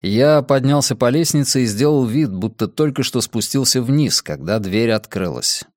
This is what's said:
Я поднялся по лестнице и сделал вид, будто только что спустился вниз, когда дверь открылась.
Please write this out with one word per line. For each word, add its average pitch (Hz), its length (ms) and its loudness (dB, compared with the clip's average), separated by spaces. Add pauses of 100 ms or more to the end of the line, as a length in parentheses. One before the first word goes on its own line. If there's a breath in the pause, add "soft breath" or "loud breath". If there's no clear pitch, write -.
Я 135 420 4
поднялся 135 540 2
по 123 140 2
лестнице 143 520 0
и 120 40 2
сделал 131 380 2
вид, 120 280 0
будто 101 360 -4
только 147 340 -2
что 123 180 -2
спустился 123 600 -2
вниз, 139 400 0
когда 80 360 -4
дверь 107 320 0
открылась. 95 720 -4 (120)